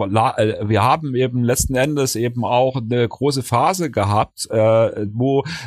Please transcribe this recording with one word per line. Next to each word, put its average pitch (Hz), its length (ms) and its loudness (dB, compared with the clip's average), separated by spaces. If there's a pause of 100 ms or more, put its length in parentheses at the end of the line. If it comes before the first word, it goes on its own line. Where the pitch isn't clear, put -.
la-, 110 300 0
äh, 107 320 0
wir 104 140 2
haben 143 320 0
eben 123 300 0
letzten 120 320 0
Endes 139 380 0
eben 120 300 -2
auch 127 320 2
eine 120 320 0
große 135 340 -2
Phase 160 480 0
gehabt, 104 600 -2
äh, 110 600 2
wo, 131 320 0 (240)